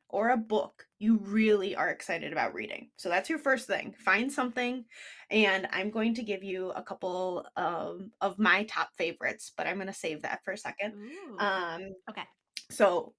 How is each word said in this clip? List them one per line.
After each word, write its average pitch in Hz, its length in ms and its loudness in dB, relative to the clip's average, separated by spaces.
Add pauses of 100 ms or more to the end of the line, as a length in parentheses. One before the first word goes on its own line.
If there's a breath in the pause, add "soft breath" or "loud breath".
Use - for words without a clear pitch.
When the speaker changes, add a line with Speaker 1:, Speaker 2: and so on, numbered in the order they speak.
Speaker 1:
or 220 200 2
a 254 80 4
book - 500 -2 (120)
you 220 180 6
really 202 580 4
are 165 140 2
excited 156 420 -4
about 127 220 0
reading. - 440 -8
So - 120 -8
that's 185 220 2
your 311 80 0
first 262 280 0
thing. 190 280 -4
Find 214 360 2
something, 247 540 -2 (460 loud breath)
and 196 400 4
I'm 196 200 -2
going 220 240 0
to 240 80 -4
give 196 220 -4
you 185 280 -4
a - 100 -8
couple 185 640 -4 (100)
of, 175 540 -4 (100)
of 190 180 0
my 196 260 6
top - 320 -4
favorites, 170 600 -4
but 160 100 -2
I'm 185 120 -2
gonna 190 160 -4
save 160 280 -6
that - 220 -6
for 190 80 -4
a - 60 -8
second. 208 360 -8
Speaker 2:
Ooh. 247 440 -14
Speaker 1:
Um, 190 560 -2 (140)
Speaker 2:
Okay. 214 200 -12 (420)
Speaker 1:
so, - 480 4